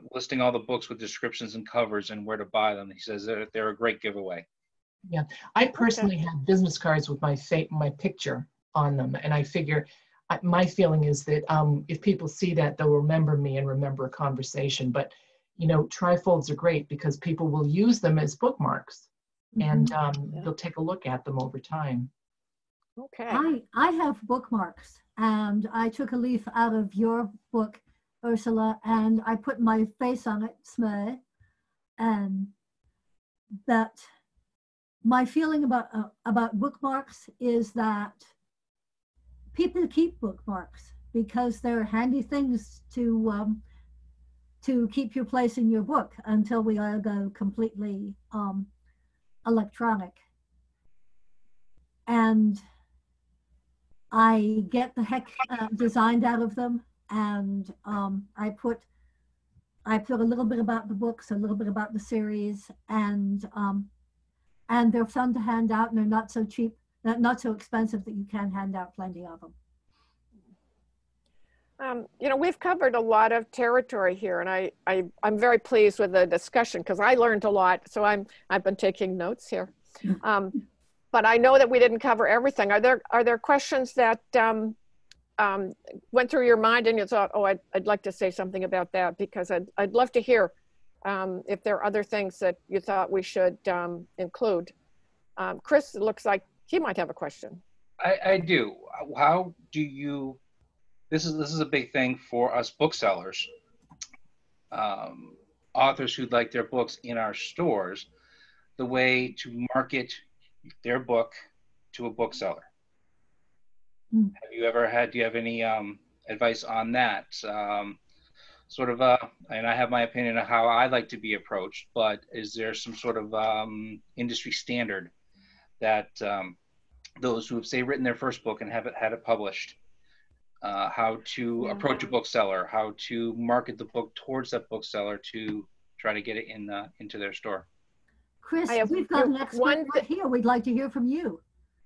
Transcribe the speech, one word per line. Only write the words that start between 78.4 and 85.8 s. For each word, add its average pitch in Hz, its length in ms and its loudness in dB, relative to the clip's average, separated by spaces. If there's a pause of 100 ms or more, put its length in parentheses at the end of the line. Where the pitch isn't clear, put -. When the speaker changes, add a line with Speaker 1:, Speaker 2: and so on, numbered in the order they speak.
Speaker 3:
I've 185 160 0
been 196 120 0
taking 190 400 -2
notes 180 320 -6
here. 185 200 -6 (340)
Speaker 4:
<laughs> 196 200 -2
Speaker 3:
Um, 202 460 -2 (440)
but 226 120 4
I 226 140 6
know 262 180 8
that 262 140 8
we 254 80 4
didn't 233 220 6
cover 226 280 2
everything. 233 440 2
Are 208 80 6
there, 247 200 4 (100)
are 233 140 4
there 233 140 4
questions 269 560 0
that, 226 260 4 (160)
um, 220 380 2 (640)
um, 196 340 0 (400)